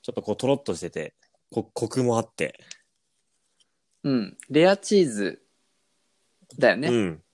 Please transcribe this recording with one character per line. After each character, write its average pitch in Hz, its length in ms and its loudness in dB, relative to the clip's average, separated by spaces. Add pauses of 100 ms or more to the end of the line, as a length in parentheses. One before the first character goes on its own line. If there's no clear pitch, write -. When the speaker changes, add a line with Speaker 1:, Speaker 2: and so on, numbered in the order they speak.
Speaker 1:
ち - 80 -10
ょ - 20 -10
っ - 40 -18
と 98 80 -8
こ 107 80 -6
う 101 60 -2
ト 127 100 -4
ロ 139 80 2
ッ - 20 -10
と 107 160 -6
し 82 60 -6
て 87 100 -8
て、 78 240 -10 (380)
こ-、 110 120 -4 (100)
コ 113 140 -4
ク 131 160 -2
も 117 140 2
あ 113 40 0
っ - 140 -12
て。 - 240 -8 (1400)
Speaker 2:
う 139 80 -2
ん。 113 240 -2 (140)
レ 156 180 6
ア 196 80 6
チ 202 220 -2
ー 165 120 6
ズ 101 360 -6 (1120)
だ 117 140 4
よ 92 60 0
ね。 139 100 -4
Speaker 1:
う 120 40 0
ん。 92 320 -2 (100)